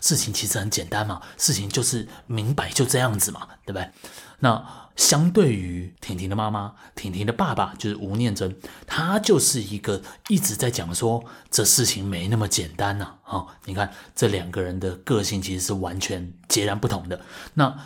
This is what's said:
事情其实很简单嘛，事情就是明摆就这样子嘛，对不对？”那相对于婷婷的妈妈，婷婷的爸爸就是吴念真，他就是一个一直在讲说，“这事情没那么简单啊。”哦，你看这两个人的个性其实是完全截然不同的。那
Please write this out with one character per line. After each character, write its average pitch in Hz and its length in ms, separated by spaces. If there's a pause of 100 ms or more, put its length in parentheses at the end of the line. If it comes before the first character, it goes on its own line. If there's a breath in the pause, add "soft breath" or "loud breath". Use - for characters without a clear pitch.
事 - 160
情 104 180
其 - 140
实 107 100
很 104 100
简 90 200
单 107 180
嘛， 98 160 (140 loud breath)
事 - 180
情 101 140
就 117 160
是 117 240 (180 loud breath)
明 113 260
摆 143 180
就 - 140
这 127 140
样 123 180
子 98 140
嘛， - 160 (180)
对 101 80
不 95 60
对？” 90 100 (520 loud breath)
那 - 560
相 160 340
对 180 220
于 90 480
婷 95 160
婷 95 140
的 101 60
妈 107 140
妈， 101 240 (200 loud breath)
婷 98 180
婷 98 140
的 117 60
爸 156 220
爸 95 240
就 107 120
是 104 60
吴 101 180
念 113 200
真， 95 220 (300 loud breath)
他 175 320
就 208 220
是 123 200
一 101 180
个 98 240 (260 loud breath)
一 190 100
直 107 160
在 123 160
讲 87 240
说 117 300 (260 loud breath)
，“这 - 140
事 120 200
情 98 200
没 95 240
那 113 80
么 107 100
简 90 300
单 101 260
啊。” - 240
哦， 95 220 (160 loud breath)
你 95 100
看 98 160 (240 loud breath)
这 - 140
两 92 240
个 95 100
人 90 160
的 92 180
个 107 260
性 98 200
其 92 160
实 90 80
是 110 80
完 92 240
全 90 340 (160)
截 101 160
然 104 140
不 - 80
同 92 220
的。 90 120 (340 loud breath)
那 143 320